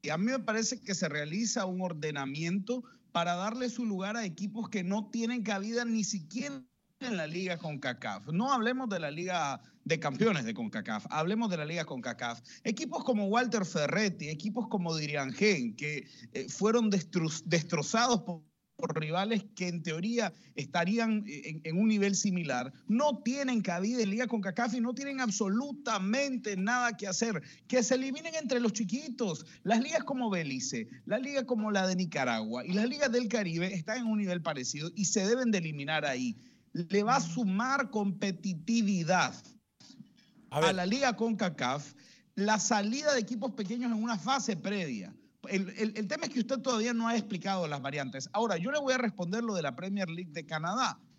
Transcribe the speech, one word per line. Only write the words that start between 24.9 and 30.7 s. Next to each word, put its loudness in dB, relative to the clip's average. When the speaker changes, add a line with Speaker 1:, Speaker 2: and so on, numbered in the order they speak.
Speaker 1:
tienen -4
absolutamente 0
nada 2
que -8
hacer. 0
Que 6
se 4
eliminen -2
entre 0
los 4
chiquitos. -2
Las 6
ligas 2
como 0
Belice, -2